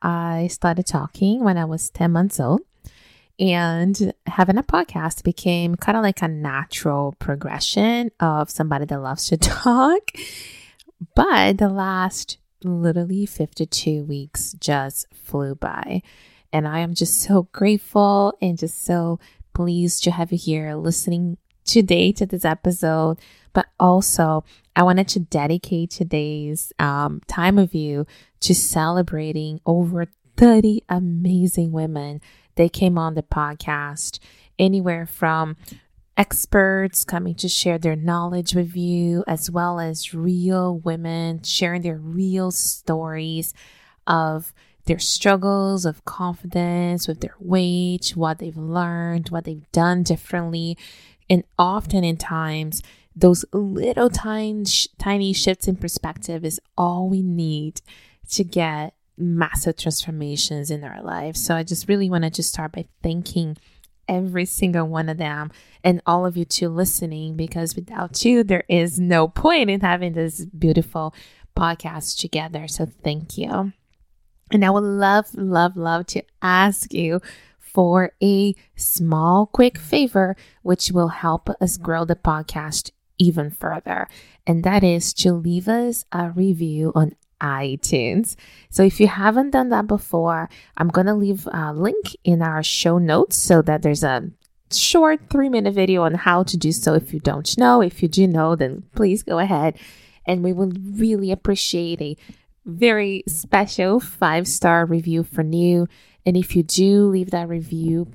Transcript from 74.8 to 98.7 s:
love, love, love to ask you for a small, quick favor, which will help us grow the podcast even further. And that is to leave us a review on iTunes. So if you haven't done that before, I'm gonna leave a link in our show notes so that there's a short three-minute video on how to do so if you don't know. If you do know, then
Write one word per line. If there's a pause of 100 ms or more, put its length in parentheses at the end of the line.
love,
love,
love
to (180)
ask
you (380)
for
a (200)
small,
quick
favor, (280)
which
will
help (120)
us
grow
the
podcast (300)
even
further. (400)
And
that
is
to
leave
us
a
review
on (240)
iTunes. (340)
So
if
you
haven't
done
that
before, (280)
I'm
gonna
leave
a
link
in
our
show
notes
so
that
there's
a (400)
short
three-minute
video
on
how
to
do
so
if
you
don't
know.
If
you
do
know,
then (120)